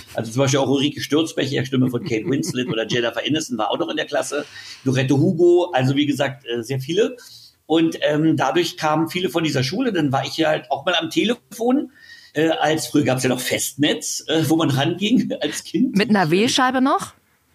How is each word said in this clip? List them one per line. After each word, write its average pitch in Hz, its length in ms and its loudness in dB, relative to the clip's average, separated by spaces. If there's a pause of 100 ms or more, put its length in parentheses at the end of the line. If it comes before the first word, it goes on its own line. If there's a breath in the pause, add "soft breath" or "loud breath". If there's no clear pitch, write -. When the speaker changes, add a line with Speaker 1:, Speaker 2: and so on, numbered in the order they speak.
(140)
Speaker 1:
Also 113 180 -6
zum 123 100 0
Beispiel 139 180 2
auch 131 100 0
Ulrike 139 320 0
Sturzbecher, 135 640 -2
Stimme 127 240 2
von 123 140 -4
Kate 110 220 -2
Winslet 127 420 -2
oder 110 200 -2
Jennifer 117 380 -2
Aniston 135 320 -2
war 107 140 -2
auch 131 80 -2
noch 165 100 -2
in 160 80 -6
der 147 80 -4
Klasse. 143 400 -4 (380 loud breath)
Dorette 131 340 2
Hugo, 175 560 4
also 131 220 2
wie 143 100 2
gesagt, 135 400 -2
äh, 117 160 -4
sehr 131 200 -4
viele. 185 340 0 (500 loud breath)
Und, 160 360 2
ähm, 151 340 2
dadurch 147 400 0
kamen 156 320 0
viele 180 220 -4
von 170 160 -2
dieser 135 180 0
Schule. 214 300 -2
Dann 151 180 0
war 131 140 0
ich 139 120 -10
ja 156 120 2
halt 156 220 -2
auch 135 140 -4
mal 180 100 0
am 160 140 -2
Telefon. 233 800 -2 (420 loud breath)
Äh, 160 160 2
als 156 380 0
früher 143 160 2
gab's 127 200 0
ja 131 60 2
noch 123 100 0
Festnetz, - 880 -2
äh, 160 220 2
wo 160 60 6
man 156 160 2
ranging 170 680 0
<laughs> - 40 -8
als - 220 -6
Kind. - 320 0
Speaker 2:
Mit 208 140 2
einer 185 220 4
Wählscheibe 254 500 2
noch? 302 320 0 (420)